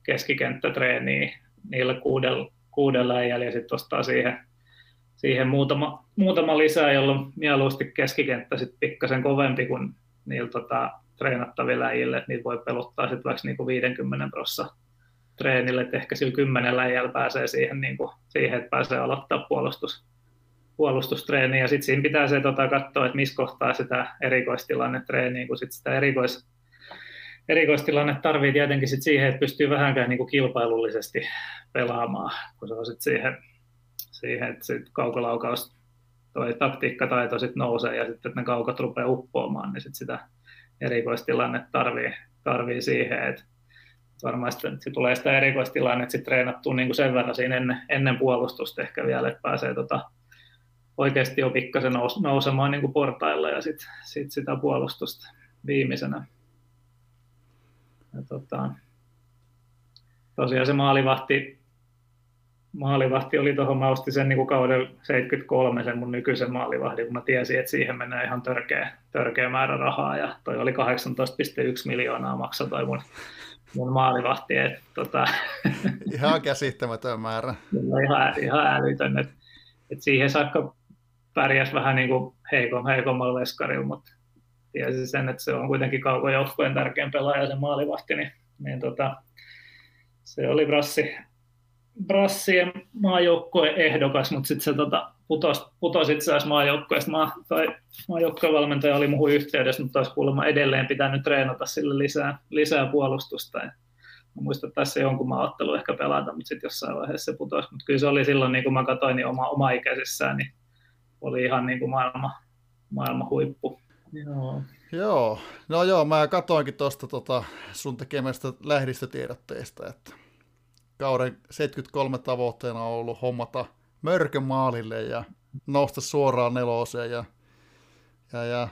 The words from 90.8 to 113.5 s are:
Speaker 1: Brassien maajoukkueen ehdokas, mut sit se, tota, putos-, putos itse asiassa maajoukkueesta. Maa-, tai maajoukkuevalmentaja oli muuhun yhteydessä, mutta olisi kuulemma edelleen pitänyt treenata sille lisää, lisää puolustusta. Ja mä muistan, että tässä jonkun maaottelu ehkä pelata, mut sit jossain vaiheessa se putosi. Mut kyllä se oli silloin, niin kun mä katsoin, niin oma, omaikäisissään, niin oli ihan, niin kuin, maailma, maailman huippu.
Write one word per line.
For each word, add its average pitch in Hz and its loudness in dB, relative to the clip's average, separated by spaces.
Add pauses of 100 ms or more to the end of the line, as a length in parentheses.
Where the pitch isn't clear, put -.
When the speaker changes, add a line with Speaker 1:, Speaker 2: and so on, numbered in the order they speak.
Speaker 1:
Brassien 190 4 (200)
maajoukkueen 175 4
ehdokas, 143 2
mut 135 -2
sit 143 -2
se, 147 2
tota, 147 0 (160)
putos-, 156 0
putos 165 2
itse 151 2
asiassa 147 2
maajoukkueesta. 147 2
Maa-, 156 2 (140)
tai 160 0 (320)
maajoukkuevalmentaja 151 2
oli 143 4
muuhun 143 4
yhteydessä, 143 2
mutta 131 0
olisi 131 0
kuulemma 139 2
edelleen 139 4
pitänyt 139 0
treenata 135 2
sille 143 -2
lisää, 143 0 (120)
lisää 151 2
puolustusta. 135 -2
Ja - -10 (640)
mä 143 -10
muistan, 139 -4
että - -2
tässä 139 0
jonkun 131 2
maaottelu 131 -2
ehkä - -2
pelata, 71 -2
mut 80 -12
sit - -10
jossain - -6
vaiheessa 151 -6
se 143 -6
putosi. 143 -4
Mut 135 -16
kyllä 139 2
se 143 2
oli 143 4
silloin, 135 4
niin 127 2
kun 135 2
mä 131 2
katsoin, 131 2
niin 127 -2
oma, 127 -2
omaikäisissään, 135 0
niin 135 -6 (680)
oli 127 -2
ihan, 127 2
niin 127 -2
kuin, 127 -2
maailma, 131 -2 (600)
maailman 127 -4
huippu. - -2 (320)